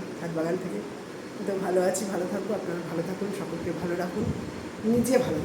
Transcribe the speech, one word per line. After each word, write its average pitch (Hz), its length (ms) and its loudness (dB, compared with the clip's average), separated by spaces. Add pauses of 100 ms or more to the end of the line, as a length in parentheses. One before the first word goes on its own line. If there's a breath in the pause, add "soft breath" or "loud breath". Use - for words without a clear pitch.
(180)
ছাদ 170 200 -4
বাগান 165 260 2
থেকে। 202 160 -4 (680)
তো 196 60 0 (120)
ভালো 185 140 4 (100)
আছি, 185 140 0 (100)
ভালো 175 180 2
থাকবো, 202 280 -2
আপনারা 170 300 -2
ভালো 165 200 0
থাকুন, 196 200 -2 (100)
সকলকে 170 300 -4 (120)
ভালো 175 120 0 (100)
রাখুন, 180 200 0 (720)
নিজে 240 220 6 (100)
ভালো 156 200 2